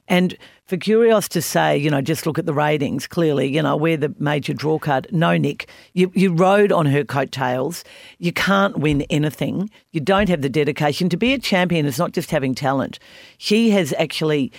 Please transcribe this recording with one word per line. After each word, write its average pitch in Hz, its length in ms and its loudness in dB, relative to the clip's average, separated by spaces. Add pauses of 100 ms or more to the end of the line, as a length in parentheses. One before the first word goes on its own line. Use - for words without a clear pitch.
And 180 300 0 (280)
for 190 120 -6
Kyrgios 220 520 2
to 170 120 -2
say, 156 360 0
you 143 120 0
know, 147 120 2
"Just 143 260 -4
look 151 100 -2
at 165 80 -4
the 165 80 -2
ratings," 143 540 -2
clearly, 147 400 0
you 139 160 -2
know, 143 140 0
we're 160 200 0
the 143 220 -4
major 147 340 -2
draw 151 240 -2
card. 135 340 -2
No, 170 260 2
Nick, 147 320 -4 (240)
you, 185 200 0
you 185 200 2
rode 185 380 4
on 170 140 2
her 143 180 2
coattails. 135 800 -4 (360)
You 175 140 -2
can't 196 440 0
win 147 320 0
anything. 151 600 -2 (220)
You 160 100 -4
don't 190 280 2
have 170 140 0
the 139 60 -2
dedication. 151 600 0
To 175 80 0
be 247 160 0
a 277 60 -2
champion 175 460 0
is 135 120 -4
not 170 140 -2
just - 200 -6
having 135 220 0
talent. 135 460 -2 (380)
She 226 340 2
has 185 260 2
actually 151 600 -2